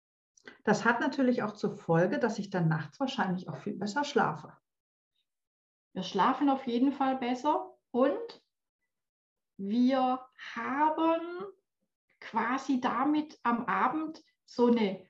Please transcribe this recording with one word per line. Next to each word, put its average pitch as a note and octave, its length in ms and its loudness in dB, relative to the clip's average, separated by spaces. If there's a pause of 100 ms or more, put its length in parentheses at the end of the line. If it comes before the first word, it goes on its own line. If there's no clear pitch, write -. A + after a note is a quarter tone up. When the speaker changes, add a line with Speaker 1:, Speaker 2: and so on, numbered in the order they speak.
(640)
Speaker 1:
Das - 220 2
hat A#3 140 2
natürlich C4 420 0
auch G#3+ 120 -6
zur - 240 -6
Folge, F3 420 2
dass A3 200 -2
ich G3 100 -6
dann F3 180 0
nachts - 320 -2
wahrscheinlich F#3+ 500 -4
auch C#3+ 80 -8
viel - 180 -8
besser G#3 280 -4
schlafe. D#3+ 520 -2 (1400)
Speaker 2:
Wir F#3 100 -6
schlafen A#3+ 460 2
auf C4 180 0
jeden A#3+ 240 2
Fall C4 260 -2
besser B3+ 580 -2 (160)
und D4 520 0 (1120)
wir B3+ 600 2 (360)
haben D#4 680 0 (960)
quasi B3 640 -2
damit C#4+ 600 0
am A#3 220 0
Abend C#4+ 580 -2 (220)
so A#3+ 220 2
eine G#3+ 420 2